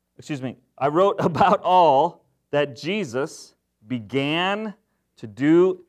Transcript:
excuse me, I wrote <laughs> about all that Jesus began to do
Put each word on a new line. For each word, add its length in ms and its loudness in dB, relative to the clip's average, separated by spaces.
excuse 240 -10
me, 160 -10
I 80 -2
wrote 300 0
<laughs> 20 -10
about 420 2
all 640 2
that 260 -2
Jesus 760 -8
began 880 -6
to 100 -18
do 600 2